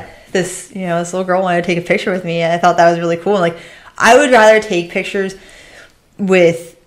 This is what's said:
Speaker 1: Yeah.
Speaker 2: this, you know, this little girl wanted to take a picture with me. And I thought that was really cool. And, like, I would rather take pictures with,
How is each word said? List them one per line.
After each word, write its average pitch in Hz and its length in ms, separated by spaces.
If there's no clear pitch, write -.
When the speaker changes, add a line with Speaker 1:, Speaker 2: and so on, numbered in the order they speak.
Speaker 1:
Yeah. - 60
Speaker 2:
this, - 420
you 185 140
know, 170 120
this 170 140
little 185 140
girl 185 160
wanted 175 200
to 170 40
take 175 160
a - 40
picture 202 240
with 180 140
me. 170 160
And 165 100
I 170 60
thought 170 200
that 170 120
was 170 100
really 170 180
cool. 190 160
And, 196 80
like, 170 160
I 233 220
would 285 140
rather 220 280
take 175 300
pictures 190 460
with, 180 680